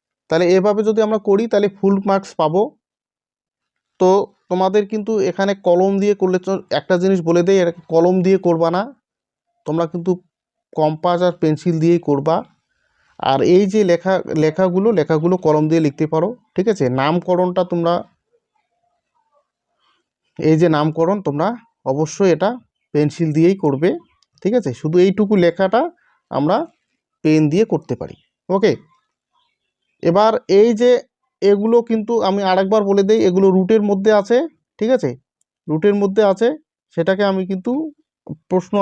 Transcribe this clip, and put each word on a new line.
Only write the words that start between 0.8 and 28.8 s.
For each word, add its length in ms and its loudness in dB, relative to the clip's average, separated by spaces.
যদি 180 0
আমরা 120 -2
করি 240 2
তাহলে 240 0
ফুল 180 0
মার্কস 220 -2
পাবো। 220 0
তো 100 4
তোমাদের 340 0
কিন্তু 200 -6
এখানে 220 -2
কলম 240 2
দিয়ে 180 2
করলে 260 0
তো, 60 -2
একটা 220 -2
জিনিস 160 2
বলে 180 2
দেই, 140 2
এটা 120 0
কলম 280 4
দিয়ে 240 2
করবা 240 2
না, 120 -2
তোমরা 260 -2
কিন্তু 200 -4
কম্পাস 500 -2
আর 180 0
পেন্সিল 420 0
দিয়েই 260 2
করবা। 280 0
আর 180 0
এই 180 4
যে 80 2
লেখা, 240 0
লেখাগুলো, 440 0
লেখাগুলো 360 0
কলম 240 2
দিয়ে 160 2
লিখতে 200 -2
পারো, 220 -2
ঠিক 200 -2
আছে? 120 -2
নামকরণটা 640 0
তোমরা, 220 -2
এই 200 2
যে 180 2
নামকরণ, 500 -2
তোমরা 220 -2
অবশ্যই 400 -2
এটা 180 0
পেন্সিল 420 -2
দিয়েই 280 2
করবে, 260 0
ঠিক 160 -2
আছে? 120 -4
শুধু 240 -2
এইটুকু 320 0
লেখাটা 460 2
আমরা 260 0
পেন 240 2
দিয়ে 240 0
করতে 280 -6
পারি, 160 -14
ওকে? 240 0